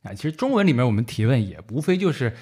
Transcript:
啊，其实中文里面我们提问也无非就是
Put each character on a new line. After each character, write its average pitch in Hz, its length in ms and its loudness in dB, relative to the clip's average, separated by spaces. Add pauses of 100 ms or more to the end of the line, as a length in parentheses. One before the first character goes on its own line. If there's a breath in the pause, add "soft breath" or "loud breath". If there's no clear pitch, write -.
啊， - 100 -12
其 101 80 -12
实 151 100 -4
中 262 200 -2
文 202 140 4
里 175 60 6
面 123 120 2
我 127 60 2
们 110 140 2
提 110 220 -2
问 117 220 2
也 80 140 -14 (100)
无 131 100 -4
非 180 160 0
就 180 140 0
是 123 300 -2